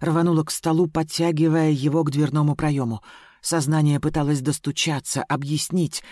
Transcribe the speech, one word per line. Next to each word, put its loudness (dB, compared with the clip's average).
рванула 2
к -8
столу, 2
подтягивая 2
его 0
к -2
дверному 2
проёму. -2
Сознание 2
пыталось 0
достучаться, -4
объяснить: -4